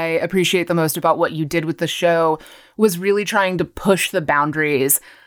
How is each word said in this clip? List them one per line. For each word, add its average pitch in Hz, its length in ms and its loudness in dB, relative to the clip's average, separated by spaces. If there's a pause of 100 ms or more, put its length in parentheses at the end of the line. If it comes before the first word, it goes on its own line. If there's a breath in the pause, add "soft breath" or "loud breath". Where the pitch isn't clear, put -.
appreciate 170 640 0
the 175 60 0
most 160 220 0
about 165 220 2
what 170 140 0
you 156 120 -4
did 160 200 -2
with 160 140 -6
the 170 80 -2
show 165 520 0 (380 loud breath)
was 208 220 2
really 202 260 0
trying 190 340 0
to - 60 -2
push - 460 0
the 185 100 -2
boundaries 147 800 0 (260 soft breath)